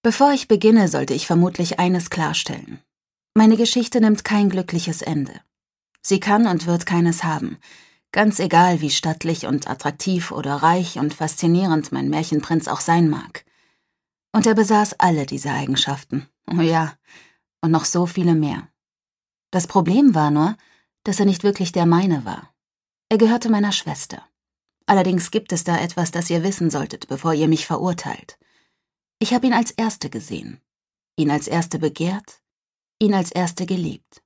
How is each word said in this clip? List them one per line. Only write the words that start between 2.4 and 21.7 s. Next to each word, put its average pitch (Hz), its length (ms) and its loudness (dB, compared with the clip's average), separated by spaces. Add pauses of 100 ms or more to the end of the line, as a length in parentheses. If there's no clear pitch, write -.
Meine 220 240 6
Geschichte 226 440 0
nimmt 214 220 2
kein 202 260 0
glückliches 180 520 -4
Ende. 151 380 -6 (640)
Sie 196 180 0
kann 208 280 2
und 170 180 0
wird 170 200 0
keines 170 380 2
haben. 160 340 -4 (540)
Ganz 208 280 2
egal, 180 420 4
wie 151 80 -2
stattlich 160 580 -4
und 147 200 -4
attraktiv 175 640 -4
oder 143 260 -6
reich 170 420 0
und 147 140 -2
faszinierend 165 760 0
mein 135 180 -4
Märchenprinz 156 580 -2
auch - 140 -4
sein 170 280 4
mag. - 360 -8 (880)
Und 214 140 2
er 220 100 4
besaß 208 440 2
alle 160 260 2
diese 139 260 -6
Eigenschaften. 139 760 -4 (240)
Oh 170 100 0
ja, 160 320 0 (680)
und 160 100 0
noch 156 140 2
so 175 200 0
viele 175 300 0
mehr. 151 320 -2 (840)
Das 175 160 -2
Problem 202 460 4
war 151 180 2
nur, 156 260 0 (460)
dass 202 160 -4
er 202 60 2
nicht 190 180 0
wirklich 196 280 -2